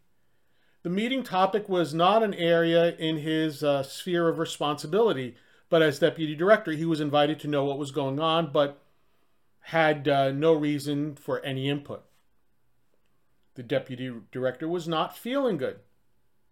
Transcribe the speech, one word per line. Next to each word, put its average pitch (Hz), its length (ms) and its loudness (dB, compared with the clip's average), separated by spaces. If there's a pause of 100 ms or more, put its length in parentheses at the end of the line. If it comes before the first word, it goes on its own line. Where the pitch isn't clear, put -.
(840)
the 175 60 -6
meeting 233 340 -2
topic 190 460 0
was 175 240 0
not 180 300 4
an 208 100 0
area 170 640 4
in 160 220 -2
his, 156 440 -2
uh, 143 200 2
sphere 170 480 -2
of 147 80 -4
responsibility, 151 1000 -2 (320)
but 165 140 4
as 147 160 2
deputy 156 360 0
director, 170 380 2
he 160 140 -4
was 160 160 0
invited 147 380 2
to 147 80 -8
know 147 140 0
what 139 140 -2
was 139 140 -6
going 135 280 -4
on, 160 320 0
but 143 320 0 (760)
had, 156 480 0
uh, 139 240 2
no 151 220 2
reason 147 640 -2
for 127 240 -6
any 135 280 -4
input. 143 340 -6 (1500)
The 127 60 -14
deputy 127 480 -4 (200)
director 127 360 -4
was 170 220 -4
not 170 300 -2
feeling 247 400 -2
good. 113 220 -6 (720)